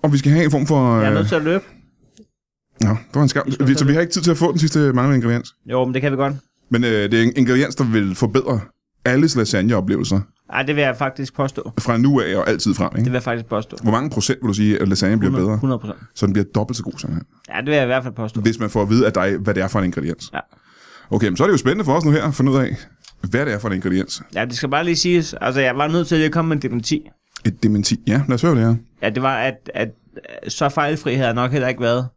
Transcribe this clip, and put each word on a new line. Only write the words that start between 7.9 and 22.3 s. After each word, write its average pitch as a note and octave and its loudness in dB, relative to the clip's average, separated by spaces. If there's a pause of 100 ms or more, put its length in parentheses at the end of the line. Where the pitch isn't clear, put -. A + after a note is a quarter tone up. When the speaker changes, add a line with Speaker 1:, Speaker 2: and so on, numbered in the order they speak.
Speaker 1:
forbedre A#2+ 0 (440)
alles C3+ 2
lasagneoplevelser. G2+ 0 (320)
Speaker 2:
Ej, C3 -2
det D3 -2
vil D3 0
jeg C3 0
faktisk C3+ -6
påstå. C3+ -6
Speaker 1:
Fra A#2 0
nu C3+ 4
af F#2 -2
og F#2 0
altid G#2 0
frem, F#2+ -2
ikke? - -4
Speaker 2:
Det A2+ 0
vil B2 -2
jeg B2 -2
faktisk A#2 -6
påstå. A2 -6
Speaker 1:
Hvor A2+ 2
mange C3 0
procent A2+ -2
vil - -2
du G2+ 0
sige, G#2+ 2
at G2 0
lasagne G2 0
bliver G2 2
Speaker 2:
Hundrede, F2+ 0
Speaker 1:
bedre? G#2+ 0
Speaker 2:
hundrede B2+ -2
procent. G#2+ -12 (160)
Speaker 1:
Så - 0
den G2 2
bliver G2+ 2 (100)
dobbelt A2+ -2
så A2+ -10
god, - -10
simpelthen. - -8 (220)
Speaker 2:
Ja, - -8
det B2 -4
vil D3+ 0
jeg C#3+ 2
i B2+ 0
hvert B2+ 0
fald B2 -10
påstå. A2+ -6
Speaker 1:
Hvis A2+ 2
man A2 -4
får G#2+ 0
at G2+ 0
vide A2+ 4
af G#2+ 2
dig, F#2+ 0
hvad G2+ -2
det F#2 0
er F#2+ -2
for G#2+ -2
en G2 0
ingrediens. E2 -4
Speaker 2:
Ja. - -6 (720)
Speaker 1:
Okay, G#2+ 2
men F#2 -2
så C3 0
er E3+ 4
det G#3 4
jo D#3 4
spændende E3 0
for C3 0
os E3 0
nu D3+ 4
her D3+ 2
at C#3 -2